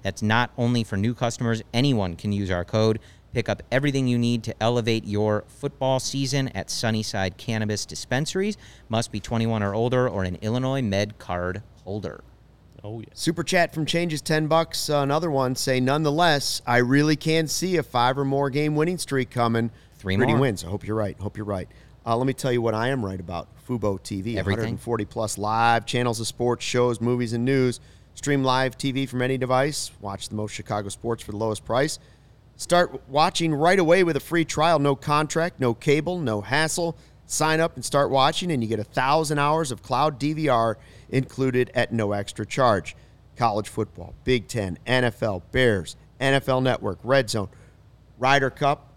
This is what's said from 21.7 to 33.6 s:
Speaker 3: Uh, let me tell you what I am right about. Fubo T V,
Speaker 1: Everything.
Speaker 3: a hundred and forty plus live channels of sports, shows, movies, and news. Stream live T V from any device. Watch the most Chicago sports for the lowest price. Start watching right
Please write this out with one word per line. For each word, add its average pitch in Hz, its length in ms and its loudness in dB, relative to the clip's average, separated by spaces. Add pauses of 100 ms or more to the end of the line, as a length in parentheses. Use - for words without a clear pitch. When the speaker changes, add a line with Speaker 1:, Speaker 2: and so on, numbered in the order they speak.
Speaker 3:
Uh, 117 120 0
let 127 80 0
me 135 80 0
tell 131 180 -2
you 120 100 2
what 113 120 0
I 113 160 0
am 131 160 -2
right 95 140 -6
about. 87 280 -10 (180)
Fubo 101 360 -2
T 98 220 -6
V, 113 160 -4
Speaker 1:
Everything. 98 180 0
Speaker 3:
a 117 60 -4
hundred 110 80 -4
and 123 100 -8
forty 113 240 -2
plus 110 320 -6
live 113 480 2
channels 123 340 0
of 113 80 -6
sports, 120 380 -2
shows, 123 340 0
movies, 120 340 0
and 120 120 -2
news. 131 340 2 (360)
Stream 143 280 0
live 131 340 2
T 139 140 -2
V 135 140 -2
from 127 160 -4
any 131 160 0
device. 131 540 0 (100)
Watch 98 260 -8
the 110 80 -10
most 107 160 -6
Chicago 104 380 -6
sports 117 340 -6
for - 80 -12
the 104 60 -8
lowest 110 260 -2
price. 135 340 -2 (600)
Start 170 520 0
watching 160 460 2
right 175 240 4